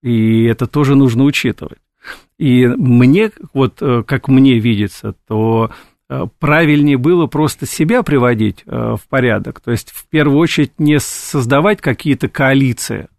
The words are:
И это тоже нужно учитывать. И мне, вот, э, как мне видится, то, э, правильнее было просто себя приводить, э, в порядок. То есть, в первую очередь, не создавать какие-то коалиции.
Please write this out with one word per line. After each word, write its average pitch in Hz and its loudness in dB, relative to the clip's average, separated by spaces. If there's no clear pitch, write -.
И 113 0
это 117 -2
тоже 143 0
нужно 131 2
учитывать. - -4
И 127 2
мне, 135 2
вот, 135 -2
э, 120 -2
как - -4
мне 135 4
видится, 104 -4
то, 113 -2
э, 131 -6
правильнее 147 2
было 160 0
просто 151 -4
себя 190 -2
приводить, 120 0
э, 117 -6
в - -20
порядок. 120 -2
То 117 -8
есть, - -6
в - -20
первую 151 2
очередь, 156 0
не 147 2
создавать 143 -2
какие-то 131 -2
коалиции. 135 -2